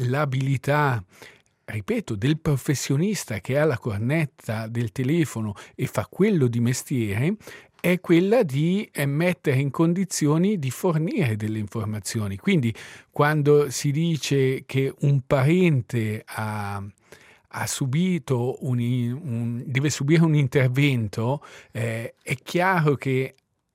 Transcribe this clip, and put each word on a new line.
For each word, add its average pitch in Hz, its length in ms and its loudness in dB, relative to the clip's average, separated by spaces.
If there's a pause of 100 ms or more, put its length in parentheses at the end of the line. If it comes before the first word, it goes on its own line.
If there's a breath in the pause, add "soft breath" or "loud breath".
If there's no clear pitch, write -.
l'abilità, 135 960 0 (600 loud breath)
ripeto, 175 500 -4
del 135 240 0
professionista 143 1000 -2
che 131 180 -2
ha 151 60 4
la 135 140 0
cornetta 113 880 -4
del 117 240 -4
telefono 127 600 -2 (200 loud breath)
e 127 120 -6
fa - 240 -4
quello 180 360 2
di 120 140 0
mestiere, 123 760 0 (440 loud breath)
è 175 200 2
quella 196 420 4
di, 165 500 0
eh, 143 140 -2
mettere 151 520 2
in 143 120 0
condizioni 170 880 2
di 131 120 -2
fornire 160 640 0
delle 107 220 -4
informazioni. 107 800 -6
Quindi, 127 380 0 (360 loud breath)
quando 147 600 4
si 143 220 -2
dice 139 720 0
che 135 340 -2
un 139 260 2
parente 131 1000 2
ha, 104 580 -6 (640 loud breath)
ha - 180 -6
subito 139 1000 -2
un 123 120 0
i-, 120 300 0
un, 120 560 -6
deve 135 240 -2
subire 151 340 2
un 160 120 4
intervento, 127 1080 2 (300 loud breath)
eh, 113 500 -6
è 147 120 -4
chiaro 170 640 0
che 131 400 -2 (380)